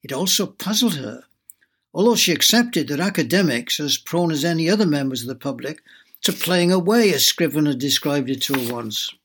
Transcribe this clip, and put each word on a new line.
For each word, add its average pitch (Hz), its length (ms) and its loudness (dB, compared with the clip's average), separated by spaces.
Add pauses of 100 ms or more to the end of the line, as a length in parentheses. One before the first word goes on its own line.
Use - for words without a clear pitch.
It 139 100 -12
also 185 360 0
puzzled 214 480 -2
her, 123 300 -10 (680)
although 220 220 4
she - 160 2
accepted 202 560 2
that 143 120 -4
academics 160 800 0
are 147 60 -4
as 135 120 -2
prone 170 340 -2
as 143 120 -2
any 165 260 0
other 208 180 2
members 135 340 -2
of 117 60 -8
the 131 80 -8
public 135 480 -10 (400)
to - 100 2
playing 175 380 2
away, 190 420 4
as 135 120 2
Scrivener 147 500 0
described 135 560 -2
it 123 120 -4
to 139 100 -4
her 123 200 -2
once. 113 400 -8 (120)